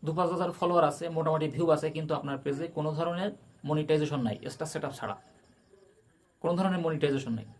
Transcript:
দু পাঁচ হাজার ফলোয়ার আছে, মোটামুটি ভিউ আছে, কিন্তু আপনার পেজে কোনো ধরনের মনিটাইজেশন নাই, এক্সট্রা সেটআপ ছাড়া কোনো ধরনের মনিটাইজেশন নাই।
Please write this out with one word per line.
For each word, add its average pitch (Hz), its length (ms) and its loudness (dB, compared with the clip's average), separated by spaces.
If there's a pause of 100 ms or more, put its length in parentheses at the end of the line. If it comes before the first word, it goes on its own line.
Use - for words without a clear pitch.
দু 156 80 -2
পাঁচ 175 180 2
হাজার 175 200 0
ফলোয়ার 175 340 4
আছে, 147 240 0
মোটামুটি 156 400 2
ভিউ 165 220 2
আছে, 156 200 4
কিন্তু 156 240 -2
আপনার 139 240 -4
পেজে 143 280 -4
কোনো 156 260 -2
ধরনের 170 380 -2 (340)
মনিটাইজেশন 151 580 2
নাই, 110 200 0
এক্সট্রা - 240 -8
সেটআপ 147 260 -6
ছাড়া 101 280 -8 (1200)
কোনো 170 140 0
ধরনের 185 260 2
মনিটাইজেশন 143 520 0
নাই। 113 120 -4 (160)